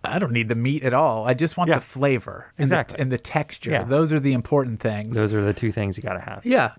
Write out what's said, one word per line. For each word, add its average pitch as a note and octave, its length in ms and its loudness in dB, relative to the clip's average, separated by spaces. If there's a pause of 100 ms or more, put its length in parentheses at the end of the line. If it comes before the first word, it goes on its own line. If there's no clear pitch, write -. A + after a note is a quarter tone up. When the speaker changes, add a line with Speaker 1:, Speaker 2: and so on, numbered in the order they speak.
Speaker 1:
I - 160 -2
don't A#2+ 120 0
need A#2 180 0
the A#2 60 0
meat C3 280 0
at B2 100 0
all. B2 340 2
I B2+ 60 2
just D#3+ 240 0
want F3 120 0
Speaker 2:
Yeah. D#3+ 60 6
Speaker 1:
the B2+ 60 0
flavor - 760 -2
and D#3 80 0
Speaker 2:
Exactly. D3+ 320 2
Speaker 1:
the, D#3 40 -2
and C3 100 0
the D#3 60 0
texture." - 540 -6
Speaker 2:
Yeah. A2+ 120 0
Speaker 1:
Those D3+ 300 2
are D3+ 60 2
the C#3 140 2
important C3 460 0
things. A2 380 -4
Speaker 2:
Those G#2+ 160 2
are G#2+ 80 2
the G2+ 120 2
two A2 200 -2
things G2 240 -2
you G#2 60 -12
gotta F#2 180 -6
have. - 240 -12
Speaker 1:
Yeah, A3+ 340 4